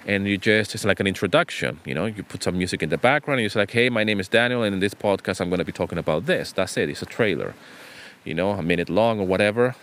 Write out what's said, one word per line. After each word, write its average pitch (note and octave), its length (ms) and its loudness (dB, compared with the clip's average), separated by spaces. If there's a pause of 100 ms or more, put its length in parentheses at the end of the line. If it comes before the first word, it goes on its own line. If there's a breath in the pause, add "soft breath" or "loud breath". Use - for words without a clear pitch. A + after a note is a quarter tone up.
And G2+ 200 0
you G2+ 100 2
just, G#2+ 360 2
it's G#2+ 100 -8
like G2 160 2
an G2+ 60 2
introduction, F#2+ 800 0
you C2 80 -6
know, D#2+ 120 -2
you G#2 180 -6
put - 180 -12
some F2+ 160 -2
music F2+ 240 -2
in E2 80 -2
the D#2+ 80 0
background, C3+ 420 2
and G#2 140 0
you're G#2+ 80 2
like, G2+ 80 0
"Hey, A#2+ 180 2
my A2+ 160 0
name G#2+ 160 0
is F#2 80 -4
Daniel, A#2+ 360 2
and G#2 100 2
in F#2+ 60 -2
this G2 160 0
podcast, G2 440 0
I'm F2+ 120 0
gonna F2+ 120 0
be D#2 80 -4
talking F2 280 -4
about D#2 260 0
this." - 260 -2
That's - 240 -2
it, F#2 140 0
it's C#2+ 140 -8
a - 20 -8
trailer, D#2 480 0 (720 loud breath)
you E2 100 -8
know, F2 160 0
a G2 140 -2
minute E2+ 260 0
long A2 300 2
or F#2+ 80 0
whatever, G#2+ 560 2